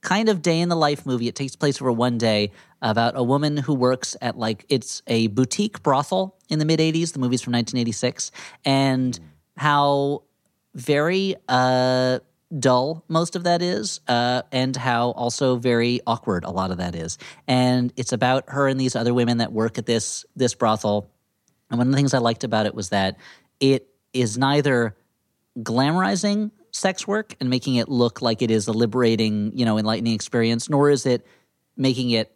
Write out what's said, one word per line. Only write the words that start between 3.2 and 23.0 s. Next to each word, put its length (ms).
woman 320
who 200
works 460
at, 160
like, 300
it's 400
a 200
boutique 560
brothel 520
in 100
the 60
mid 160
eighties. 320
The 60
movie's 220
from 120
nineteen 260
eighty-six. 520
And 520
how 680
very, 640
uh, 720
dull 520
most 260
of 80
that 180
is, 460
uh, 340
and 220
how 360
also 460
very 500
awkward 380
a 40
lot 220
of 60
that 180
is. 220
And 520
it's 160
about 360
her 200
and 100
these 160
other 180
women 260
that 120
work 260
at 80
this, 400
this 180
brothel. 560
And 80
one 100
of 40
the 60
things 160
I 60
liked 260
about 220
it 60
was 160
that 280